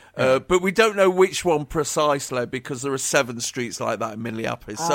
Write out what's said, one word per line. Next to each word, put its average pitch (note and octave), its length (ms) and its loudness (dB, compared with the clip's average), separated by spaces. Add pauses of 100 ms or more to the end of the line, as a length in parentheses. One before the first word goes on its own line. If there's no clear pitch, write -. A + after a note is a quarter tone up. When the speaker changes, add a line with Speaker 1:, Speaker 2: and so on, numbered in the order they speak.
(160)
Speaker 1:
Uh, C3 220 4
Speaker 2:
Hmm. C3+ 100 -10
Speaker 1:
but F3+ 140 4
we F#3+ 100 0
don't G#3+ 240 2
know F#3+ 140 6
which F#3 340 4
one D3+ 220 2
precisely C#3+ 800 -2
because B2+ 340 -8
there C3+ 140 -4
are - 40 -2
seven B2+ 420 0
streets A#2 380 -6
like A2+ 200 -2
that A2 160 -6
in A2 80 -10
Minneapolis. A2+ 600 -6
Speaker 3:
Oh, E3+ 60 0
Speaker 1:
So D#3 60 2